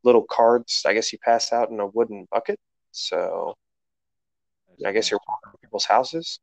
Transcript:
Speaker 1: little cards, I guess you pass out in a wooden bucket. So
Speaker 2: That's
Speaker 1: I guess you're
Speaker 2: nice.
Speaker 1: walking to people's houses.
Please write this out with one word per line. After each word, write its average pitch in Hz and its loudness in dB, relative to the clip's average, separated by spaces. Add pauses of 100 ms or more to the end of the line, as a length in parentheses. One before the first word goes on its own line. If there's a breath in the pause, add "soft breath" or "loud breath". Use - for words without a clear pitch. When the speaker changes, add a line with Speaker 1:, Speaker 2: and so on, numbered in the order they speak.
Speaker 1:
little 120 6
cards, 120 2
I 101 2
guess 113 -2
you 110 -14
pass 117 0
out 120 0
in 110 -8
a 101 -2
wooden 104 -4
bucket. 151 -4 (320)
So - -6 (1160)
Speaker 2:
That's - -14
Speaker 1:
I 98 0
guess 110 0
you're 101 0
Speaker 2:
nice. - -10
Speaker 1:
walking - -10
to - -20
people's - -6
houses. - 0